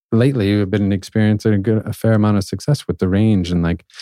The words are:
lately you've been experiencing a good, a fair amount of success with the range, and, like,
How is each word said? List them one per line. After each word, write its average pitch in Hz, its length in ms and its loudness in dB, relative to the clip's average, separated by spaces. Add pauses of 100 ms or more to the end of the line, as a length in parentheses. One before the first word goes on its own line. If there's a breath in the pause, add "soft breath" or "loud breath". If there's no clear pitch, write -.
(120)
lately 117 380 2
you've 101 200 0
been 101 220 0
experiencing 107 640 0
a 101 40 2
good, 110 280 0
a 107 80 -6
fair 113 200 0
amount 104 240 2
of 95 60 0
success - 440 -4
with - 120 -6
the 92 100 0
range, 98 420 2
and, 85 120 0
like, 85 220 -4 (160 loud breath)